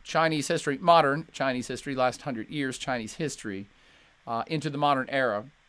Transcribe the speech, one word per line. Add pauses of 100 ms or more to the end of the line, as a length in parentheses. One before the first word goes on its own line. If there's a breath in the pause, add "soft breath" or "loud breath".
Chinese
history,
modern
Chinese
history,
last
hundred
years
Chinese
history, (600 soft breath)
uh,
into
the
modern
era, (240)